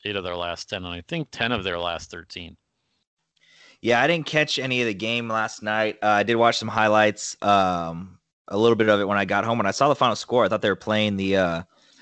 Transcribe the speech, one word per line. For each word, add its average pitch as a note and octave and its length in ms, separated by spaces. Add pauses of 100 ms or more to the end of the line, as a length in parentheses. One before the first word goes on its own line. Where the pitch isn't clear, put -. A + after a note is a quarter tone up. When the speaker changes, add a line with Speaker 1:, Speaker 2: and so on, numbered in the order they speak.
Speaker 1:
eight G#2 100
of F#2+ 80
their F2 120
last F2 340
ten, F#2 160
and F2 80
I F2 80
think E3 300
ten A#2 200
of G#2+ 120
their F2 160
last E2+ 320
thirteen. E2+ 440 (1300)
Speaker 2:
Yeah, A#2+ 200
I C#3 60
didn't E3 200
catch D3+ 320
any B2+ 220
of A#2+ 60
the G#2+ 60
game A#2 340
last A2 360
night. G#2+ 380
Uh, G#2+ 60
I G#2 160
did A#2 120
watch A#2 220
some A2 120
highlights, G#2+ 720
um, F#2 760 (280)
a G2+ 100
little A2+ 180
bit G#2+ 120
of G#2 140
it G2 60
when G2+ 100
I G2+ 80
got G2+ 180
home. A#2 140
When G2+ 100
I G2 40
saw C3+ 180
the C#3 60
final A#2+ 200
score, A#2+ 300
I - 20
thought G#2+ 140
they G#2+ 80
were F#2+ 60
playing G#2+ 420
the, G2 180
uh, F2 280 (380)